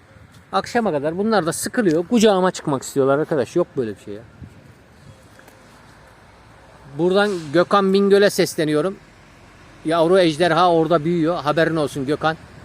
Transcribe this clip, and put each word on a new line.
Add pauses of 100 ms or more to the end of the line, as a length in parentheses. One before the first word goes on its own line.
(520)
Akşama
kadar
bunlar
da
sıkılıyor.
Kucağıma
çıkmak
istiyorlar
arkadaş.
Yok (100)
böyle
bir
şey
ya. (2750)
Buradan (220)
Gökhan
Bingöl'e
sesleniyorum. (880)
Yavru
ejderha
orada
büyüyor.
Haberin
olsun
Gökhan. (280)